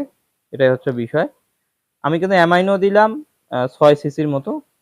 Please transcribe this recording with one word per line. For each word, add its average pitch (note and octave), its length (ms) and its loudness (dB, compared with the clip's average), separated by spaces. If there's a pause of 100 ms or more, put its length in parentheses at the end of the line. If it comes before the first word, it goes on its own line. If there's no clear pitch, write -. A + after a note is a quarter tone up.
(540)
এটাই C3 180 2
হচ্ছে B2+ 200 -4
বিষয়। B2 360 -4 (760)
আমি D3+ 160 -2
কিন্তু F#3+ 180 -2
অ্যামাইনো F3+ 400 2
দিলাম, G3+ 320 2 (420)
আহ, B2+ 160 -2
ছয় D3 280 4
সিসির D3+ 340 -6
মতো C#3 220 -6 (300)